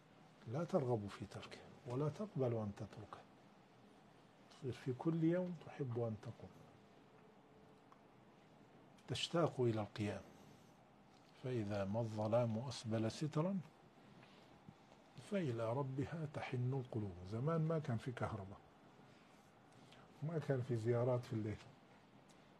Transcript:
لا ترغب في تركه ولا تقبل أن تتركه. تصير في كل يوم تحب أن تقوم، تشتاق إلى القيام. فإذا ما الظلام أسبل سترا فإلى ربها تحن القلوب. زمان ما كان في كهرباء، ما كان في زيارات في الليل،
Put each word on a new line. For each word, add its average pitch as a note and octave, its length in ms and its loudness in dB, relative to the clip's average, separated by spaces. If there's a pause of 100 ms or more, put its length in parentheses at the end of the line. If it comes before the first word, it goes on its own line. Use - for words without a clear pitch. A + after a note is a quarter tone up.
(520)
لا E3 120 0
ترغب B2 420 2
في G2 200 -8
تركه - 340 -12 (260)
ولا C3 220 0
تقبل C3+ 460 0
أن G#2+ 220 -2
تتركه. - 460 -10 (1300)
تصير B2+ 220 -6
في B2+ 200 -4
كل D#3+ 320 2
يوم F3+ 320 2 (100)
تحب B2 320 -4
أن A2+ 240 0
تقوم، - 280 -10 (2500)
تشتاق - 520 4
إلى A2+ 200 6
القيام. G#2 420 -2 (1200)
فإذا G#2+ 420 0
ما G2+ 160 0
الظلام A2 580 4
أسبل A2+ 520 0
سترا D#3+ 500 2 (1700)
فإلى A#2 420 2
ربها C#3 600 0
تحن B2 380 0
القلوب. A2 420 -2 (180)
زمان D3+ 280 2
ما D#3+ 180 4
كان B2+ 180 0
في B2 160 -2
كهرباء، G2+ 480 -4 (1600)
ما D#3+ 160 0
كان C3+ 220 2
في A#2+ 160 0
زيارات A#2+ 440 4
في A#2+ 120 -6
الليل، G#2+ 240 -2 (1040)